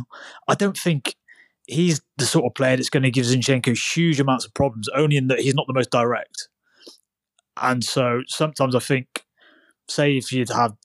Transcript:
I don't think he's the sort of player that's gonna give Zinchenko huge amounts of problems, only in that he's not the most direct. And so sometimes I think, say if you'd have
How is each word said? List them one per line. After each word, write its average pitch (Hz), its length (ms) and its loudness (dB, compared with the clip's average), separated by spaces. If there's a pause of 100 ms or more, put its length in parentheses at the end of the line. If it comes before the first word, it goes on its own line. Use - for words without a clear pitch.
(480)
I - 80 2
don't 202 220 -2
think 160 360 -2 (540)
he's 160 340 0 (160)
the 123 80 0
sort 131 200 2
of 117 100 -4
player 131 220 2
that's 127 120 -4
gonna 131 220 2
give 123 160 0
Zinchenko 127 500 2 (180)
huge 165 240 2
amounts 131 260 0
of - 100 -20
problems, 110 400 -2
only 147 220 4
in 131 100 0
that 127 140 2
he's 135 120 2
not 143 140 -2
the 131 60 -6
most 127 180 0
direct. 120 560 -2 (1120)
And 127 220 0
so 123 440 0
sometimes 147 460 -2
I 131 60 2
think, - 460 -4 (640)
say 143 260 2
if 127 160 -4
you'd 127 160 -2
have 117 380 0